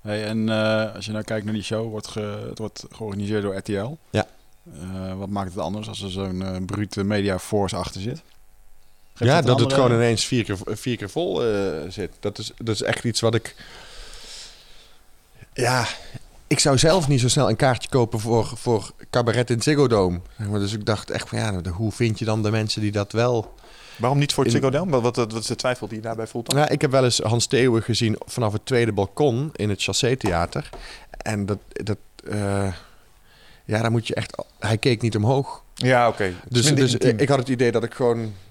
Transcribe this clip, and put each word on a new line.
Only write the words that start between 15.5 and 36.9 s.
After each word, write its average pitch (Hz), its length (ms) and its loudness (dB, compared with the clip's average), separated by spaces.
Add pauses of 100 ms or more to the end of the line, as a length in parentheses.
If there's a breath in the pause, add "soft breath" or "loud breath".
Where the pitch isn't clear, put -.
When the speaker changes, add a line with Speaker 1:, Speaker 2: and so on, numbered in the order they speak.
Speaker 2:
Ja, 123 340 0 (600 loud breath)
ik 147 120 0
zou 139 200 4
zelf 160 300 4
niet 139 120 4
zo 127 80 2
snel 123 200 2
een 110 80 2
kaartje 127 320 2
kopen 117 320 2
voor, 113 360 0
voor 107 340 0 (200)
cabaret 120 400 2
in 117 120 0
Ziggo 143 260 4
Dome. 92 320 4 (180)
Zeg 107 100 -4
maar, 104 120 0
dus 101 120 -2
ik 104 140 -6
dacht 107 240 -2
echt - 180 -6
van, 110 100 -4
ja, 95 320 -2
hoe 101 220 -2
vind 113 260 0
je 117 60 -4
dan 110 180 0
de 104 80 2
mensen 110 300 -2
die 104 120 0
dat 101 200 -2
wel 117 420 0 (420 loud breath)
Speaker 3:
Waarom 131 220 2
niet 143 140 2
voor 139 120 2
het 117 100 2
Speaker 2:
in 139 60 4
Speaker 3:
Ziggo 131 180 2
Dome? 185 120 -2 (100)
Wat, 120 160 2
wat, 113 160 0
wat 110 100 -4
is - 60 -6
de 113 80 -2
twijfel 123 320 -2
die 110 80 -8
je 110 60 -8
daarbij 113 240 -6
voelt 120 240 -6
dan? 131 100 4
Speaker 2:
Ja, 151 80 4
ik 135 120 2
heb 143 100 2
wel 131 140 6
eens 120 140 4
Hans 113 280 0
Theeuwen 120 360 4
gezien 110 340 0 (100)
vanaf 110 260 -2
het 104 140 -6
tweede 117 260 2
balkon 120 640 0
in 104 120 -2
het 101 140 -2
Chassé 123 340 0
Theater. 87 520 -2 (420 loud breath)
En 104 360 -4
dat... 98 120 -2 (100)
dat, 101 300 -6 (260)
eh, 98 480 -2 (920 loud breath)
ja, 107 180 -2
daar 117 80 2
moet 113 160 0
je - 80 -4
echt... - 200 -6 (240)
Hij 107 200 0
keek 120 240 2
niet 110 140 0
omhoog. 131 460 0 (120)
Speaker 3:
Ja, 123 340 4
oké. 110 160 0
Het 90 100 -2
is 90 140 -14
Speaker 2:
Dus, 120 160 2
Speaker 3:
minder 139 200 6
Speaker 2:
dus 120 80 2